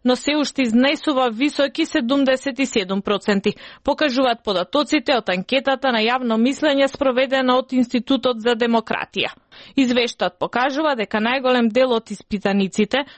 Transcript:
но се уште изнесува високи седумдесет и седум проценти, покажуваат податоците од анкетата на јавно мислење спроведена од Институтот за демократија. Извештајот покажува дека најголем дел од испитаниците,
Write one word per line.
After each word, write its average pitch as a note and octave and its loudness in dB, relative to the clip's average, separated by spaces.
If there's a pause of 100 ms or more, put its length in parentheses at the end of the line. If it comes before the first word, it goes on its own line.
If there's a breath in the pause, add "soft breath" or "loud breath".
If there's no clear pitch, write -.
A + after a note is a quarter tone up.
но B3+ 2
се C#4+ -2
уште C#4 -2
изнесува B3+ 2
високи C#4 -2
седумдесет C4+ 0
и C4+ 0
седум G3 -2
проценти, G3+ -2 (260 loud breath)
покажуваат C4 0
податоците C4 0
од G#3 -2
анкетата C4+ -2
на A#3 0
јавно A#3 0
мислење C#4 2
спроведена C4 0
од B3+ -4
Институтот B3+ 0
за A#3+ 0
демократија. A3 -2 (420 loud breath)
Извештајот A#3+ 0
покажува C4+ -2
дека A3 -4
најголем B3 0
дел B3+ 2
од A3+ -4
испитаниците, G3+ -2 (160 loud breath)